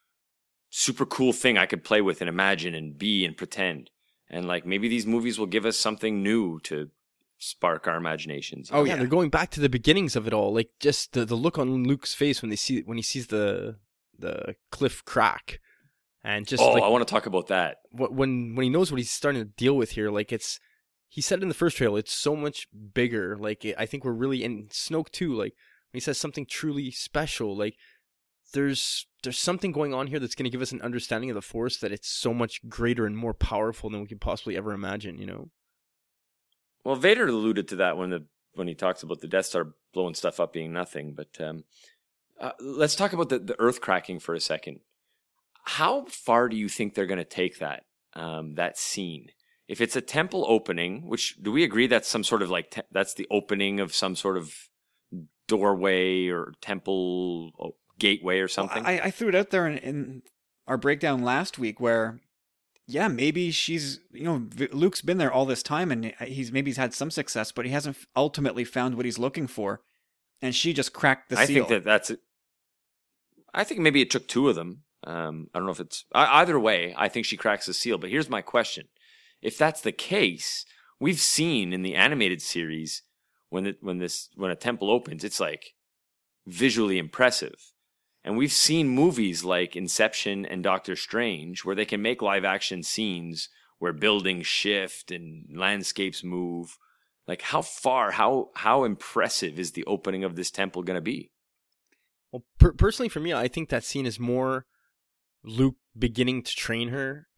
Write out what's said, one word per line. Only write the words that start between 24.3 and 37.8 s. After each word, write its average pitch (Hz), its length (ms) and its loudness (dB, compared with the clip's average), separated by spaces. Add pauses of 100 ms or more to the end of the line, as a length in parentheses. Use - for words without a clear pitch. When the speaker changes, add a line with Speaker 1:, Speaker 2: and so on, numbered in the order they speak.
Speaker 3:
and 107 260 -6
Snoke - 400 -4
too, 170 220 -2
like, 107 200 -2 (400)
when 123 60 -10
he - 20 -6
says 139 180 -2
something 147 260 -6
truly 143 460 -4
special, - 640 -4
like, 104 200 -2 (760)
there's, 139 540 0 (160)
there's 127 160 -4
something 185 320 0
going 147 240 -2
on 135 140 -4
here 143 100 -4
that's 123 160 -4
gonna 131 160 -2
give 123 100 -4
us 131 120 -4
an 127 100 -8
understanding 120 480 -4
of 117 60 -4
the 101 40 -6
Force 113 360 -4
that 101 160 -6
it's - 180 -8
so - 240 -2
much 117 340 -2
greater 117 380 0
and 104 100 -2
more 113 160 -2
powerful 110 580 -2
than 104 100 -6
we 104 80 -10
could 104 120 -14
possibly 101 360 -4
ever 104 160 -4
imagine, 98 460 -6
you 98 80 -10
know? 101 240 -12 (1300)
Speaker 1:
Well, 135 120 0
Vader 202 320 4
alluded 110 400 2
to 98 80 -8
that 90 220 2